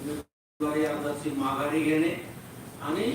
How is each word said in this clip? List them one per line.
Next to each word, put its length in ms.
उमेदवारी 800
अर्जाची 520
माघारी 460
घेणे 300
आणि 340